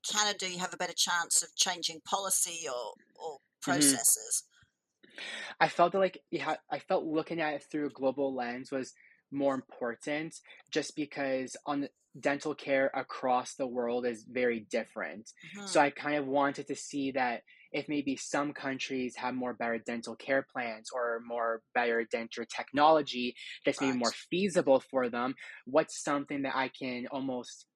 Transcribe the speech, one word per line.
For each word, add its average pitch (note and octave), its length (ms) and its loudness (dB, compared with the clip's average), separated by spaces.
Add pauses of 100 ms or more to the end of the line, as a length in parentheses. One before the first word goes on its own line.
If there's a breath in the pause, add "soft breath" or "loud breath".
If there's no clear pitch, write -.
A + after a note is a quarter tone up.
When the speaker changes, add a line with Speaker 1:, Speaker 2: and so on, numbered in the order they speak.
Speaker 1:
Canada, G3+ 400 0
you F3+ 120 -6
have F#3 120 -2
a - 40 -12
better F3 180 -4
chance F3 480 2
of - 140 -10
changing E3 460 0
policy F3+ 640 0
or, B2 260 -6 (220)
or D3+ 240 -12 (280)
Speaker 2:
Mm-hmm. D3 280 6
Speaker 1:
processes. - 480 0 (1160 loud breath)
Speaker 2:
I D#3+ 80 6
felt F3 240 4
that, G3 60 2
like, F#3+ 320 2
you E3 120 -2
ha-, D3+ 160 -2 (120)
I C#3+ 80 -4
felt F3+ 260 0
looking D#3+ 360 -2
at D3+ 140 0
it C#3+ 160 -8
through D3 160 -2
a C#3+ 40 -2
global C3+ 440 0
lens B2 360 -6
was C3 240 -4 (360 soft breath)
more C#3 240 2
important D3 840 -6 (340 loud breath)
just D3 240 -2
because C3+ 640 -2 (100)
on C#3+ 140 0
the C#3 100 -4 (280)
dental C#3+ 360 0
care C3+ 400 2
across B2+ 600 0
the C#3 120 -2
world B2 400 0
is A2 180 -2
very A#2+ 360 2
different. G#2+ 720 -4 (140)
Speaker 1:
Mm-hmm. G3 220 -14
Speaker 2:
So F3+ 140 6
I C#3+ 100 8
kind D3 260 -2
of C#3+ 100 0
wanted C#3 420 2
to C#3 80 -4
see C#3 360 -4
that B2 300 0 (300 loud breath)
if C#3+ 160 -4
maybe C#3 280 -2
some D3 380 -2
countries C3 640 -4
have B2+ 180 -2
more B2 180 -2
better A#2 260 -2
dental A#2 380 -6
care C3+ 340 0
plans A2+ 440 -6
or A#2+ 320 0
more A#2 360 -2 (120)
better A#2 360 2
denture A#2 380 -4
technology C3 880 4 (300 loud breath)
that's C#3 160 2
maybe C3+ 180 2
more A#2 140 2
Speaker 1:
Right. - 40 -8 (140)
Speaker 2:
feasible E3+ 500 4
for B2+ 300 0
them, B2 240 -2 (320 loud breath)
what's D3+ 360 0
something C#3+ 400 -2
that C3+ 140 -2
I C3 120 2
can B2+ 400 -6
almost C3 680 -6